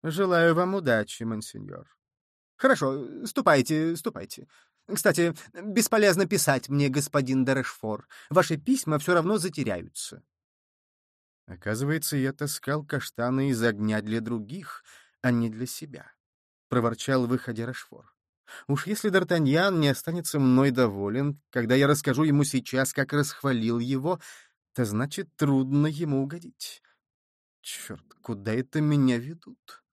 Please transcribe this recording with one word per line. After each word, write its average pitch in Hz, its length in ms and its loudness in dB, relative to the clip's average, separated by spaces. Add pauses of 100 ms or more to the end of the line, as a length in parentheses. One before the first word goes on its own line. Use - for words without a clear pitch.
Желаю 170 520 4
вам 180 200 2
удачи, 120 500 0
монсеньор. 107 640 -10 (680)
Хорошо, 147 680 -2
ступайте, 160 720 2
ступайте. - 500 -10 (460)
Кстати, 170 420 2 (280)
бесполезно 202 640 2
писать 143 420 0
мне, 143 200 2
господин 131 560 0
де 131 100 2
Рашфор. 107 520 -6 (240)
Ваши 160 260 2
письма 156 420 0
все 180 160 0
равно 180 240 2
затеряются. 131 840 -6 (1300)
«Оказывается, 131 680 -4
я 135 160 0
таскал 147 500 -4
каштаны 131 640 -2
из 117 140 0
огня 107 400 0
для 110 180 -2
других, 113 640 -8 (380)
а 127 80 2
не 117 180 0
для 110 180 -8
себя», - 460 -16 (560)
проворчал, 123 580 0
выходя, 117 380 -4
Рашфор. - 500 -14 (520)
«Уж 139 200 0
если 208 240 -2
Д'Артаньян 175 680 4
не 147 100 4
останется 160 500 -2
мной 135 320 6
доволен, 120 680 0 (100)
когда 120 240 0
я 139 120 6
расскажу 147 380 2
ему 143 200 4
сейчас, 131 480 -2
как 135 200 -4
расхвалил 127 680 0
его, 135 420 -2 (540)
то 127 100 0
значит, 123 520 -4
трудно 139 500 2
ему 147 360 -2
угодить. - 600 -12 (800)
Черт, - 600 -16
куда 104 300 -6
это 131 280 -2
меня 143 380 4
ведут?» - 640 -14 (100)